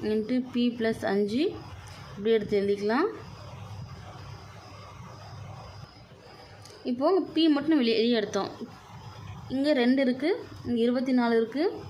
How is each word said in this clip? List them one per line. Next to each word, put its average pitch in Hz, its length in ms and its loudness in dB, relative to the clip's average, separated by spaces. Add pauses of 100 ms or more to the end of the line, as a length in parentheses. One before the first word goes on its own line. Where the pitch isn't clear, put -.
(120)
into 220 240 0 (180)
பி 240 100 2 (140)
plus 226 220 0 (120)
அஞ்சு 208 300 2 (720)
இப்படி 208 200 2
எடுத்து 208 240 2
எழுதிக்கலாம். 208 480 2 (3750)
இப்போ 262 200 2
இங்க 370 120 4 (120)
பி 320 80 6 (120)
மட்டும் 294 180 2
நம்ம 277 100 6
வெளியே, 226 180 4
வெளியே 233 200 6
எடுத்தோம். 196 300 -2 (1040)
இங்க 277 140 2 (120)
ரெண்டு 254 240 6
இருக்கு, 254 240 2 (380)
இங்க 240 180 0
இருபத்தி 254 340 2
நாலு 233 200 4
இருக்கு 226 240 0 (260)